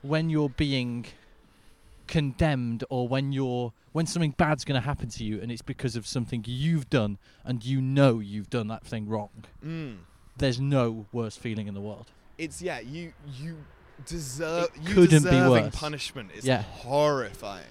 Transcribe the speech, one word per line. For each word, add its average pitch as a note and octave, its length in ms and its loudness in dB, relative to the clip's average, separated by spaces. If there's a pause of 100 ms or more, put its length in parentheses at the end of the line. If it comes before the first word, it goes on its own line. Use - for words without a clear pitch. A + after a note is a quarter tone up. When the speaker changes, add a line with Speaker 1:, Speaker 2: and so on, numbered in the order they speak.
Speaker 1:
when D#3+ 300 0
you're D3+ 180 2
being B2 560 -2 (1000)
condemned C3 800 0
or B2 180 0
when C3+ 240 0
you're, B2 420 -2 (180)
when D#3+ 160 0
something E3 240 0
bad's D3+ 340 2
gonna C3+ 160 0
happen C3+ 280 -4
to A2+ 140 -10
you G#2+ 180 -4
and A#2 100 -6
it's A2+ 100 -8
because B2 340 -4
of A2+ 120 -6
something A#2+ 400 -4
you've C#3 420 0
done G#2+ 280 2 (280)
and B2 200 -4
you C3 160 0
know C3 380 6
you've G2+ 300 -8
done A2+ 200 -2
that A2+ 160 -10
thing G#2+ 220 -8
wrong, G#2 220 -4 (340)
Speaker 2:
Mm. D3+ 340 -10 (400)
Speaker 1:
there's B2+ 220 0
no B2 520 0
worse A#2+ 240 -4
feeling G#2+ 320 -6
in G#2 60 -10
the G2 80 -8
world. G#2 260 -10 (300)
Speaker 2:
It's, D#3+ 240 -8
yeah, E3 180 -6
you, D#3 340 -12 (260)
you D#3+ 180 -10 (480)
deserve, D#3+ 720 -4
Speaker 1:
It D3 140 -14
Speaker 2:
you G3+ 60 0
Speaker 1:
couldn't D#3+ 280 10
be F3+ 60 0
Speaker 2:
deserving B2+ 360 8
Speaker 1:
worse. G#2+ 100 -6
Speaker 2:
punishment C#3 600 -8
is A2+ 100 -10
Speaker 1:
Yeah. B2+ 160 2
Speaker 2:
horrifying. A#2 1080 -2